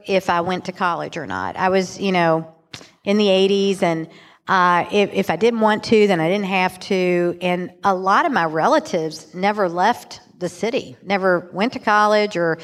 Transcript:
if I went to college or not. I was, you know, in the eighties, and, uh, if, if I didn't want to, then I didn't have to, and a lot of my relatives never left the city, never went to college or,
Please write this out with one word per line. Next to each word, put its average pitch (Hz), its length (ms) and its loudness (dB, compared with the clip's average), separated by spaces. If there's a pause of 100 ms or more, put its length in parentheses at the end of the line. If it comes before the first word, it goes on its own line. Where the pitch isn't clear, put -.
if 190 240 0
I 175 120 2
went 180 240 -4
to 185 60 -8
college 170 460 -4
or 147 80 -8
not. 95 300 -6
I 185 140 0
was, 185 300 -2
you 196 120 -2
know, 165 420 2 (520)
in 202 120 0
the 208 120 2
eighties, 196 520 2
and, 160 260 -2 (400)
uh, 180 440 2
if, 202 220 0
if 190 180 -2
I 160 40 -2
didn't 226 260 0
want 208 240 2
to, 214 200 4
then 185 140 4
I 160 100 2
didn't 202 160 -2
have 185 360 -2
to, 175 600 0
and 180 300 -2 (120)
a 196 120 2
lot 202 320 2
of 302 40 -2
my 180 140 2
relatives 160 880 -2
never 196 340 0
left 180 540 -2 (160)
the 175 120 -6
city, 175 540 -6
never 185 480 0
went 208 220 -2
to 247 60 -8
college 208 580 2
or, 165 260 0